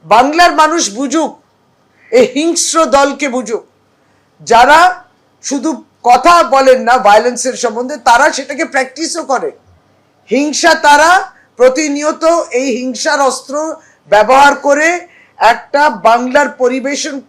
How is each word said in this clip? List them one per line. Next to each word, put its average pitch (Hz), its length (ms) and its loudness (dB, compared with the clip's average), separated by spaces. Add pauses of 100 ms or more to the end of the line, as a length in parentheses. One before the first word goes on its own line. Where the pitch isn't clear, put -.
বাংলার 294 500 2
মানুষ 311 400 -2
বুঝুক, 277 440 -6 (720)
এই 247 240 4
হিংস্র 320 500 -2
দলকে 277 440 -2
বুঝুক। 233 360 -8 (760)
যারা 294 640 2 (380)
শুধু 269 420 -8 (200)
কথা 285 400 4
বলেন 262 380 2
না 233 160 0
ভায়োলেন্সের 233 560 0
সম্বন্ধে, 247 440 -8
তারা 254 340 2
সেটাকে 285 340 -8
প্র্যাকটিসও 302 580 -8
করে। 220 280 -6 (800)
হিংসা, 302 440 0
তারা 320 560 2 (260)
প্রতিনিয়ত 294 680 0 (280)
এই 247 260 -4
হিংসার 262 440 -4
অস্ত্র 285 540 -6 (340)
ব্যবহার 254 460 4
করে 311 520 -2 (300)
একটা 262 520 0
বাংলার 247 600 0
পরিবেশন 269 800 -6